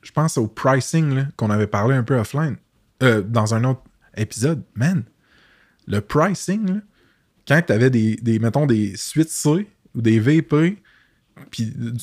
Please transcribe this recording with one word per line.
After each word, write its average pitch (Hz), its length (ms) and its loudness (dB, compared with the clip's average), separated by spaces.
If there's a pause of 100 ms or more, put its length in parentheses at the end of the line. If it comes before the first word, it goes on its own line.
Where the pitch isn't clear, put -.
Je - 100 -20
pense 156 260 0
au 113 100 0
pricing, 135 680 0
là, 135 100 0 (100)
qu'on 110 140 -2
avait 104 180 0
parlé 120 280 0
un 127 80 0
peu 131 140 0
offline, 135 380 -2 (480)
euh, 113 180 4
dans 110 320 0
un 113 120 0
autre 131 160 -2 (340)
épisode. 110 480 -4 (100)
Man, 139 300 -2 (800)
le 101 160 -2
pricing, 185 760 -2
là, 208 60 -6 (680)
quand 143 180 4
t'avais 120 240 2
des, 110 280 2
des, 113 220 0
mettons, 117 260 0
des 104 300 0
suites 160 340 -2
C 170 380 -2 (280)
ou 120 60 -4
des 113 180 4
V 147 220 4
P, 160 360 0 (720)
puis 117 140 -6
du, 113 260 -8 (120)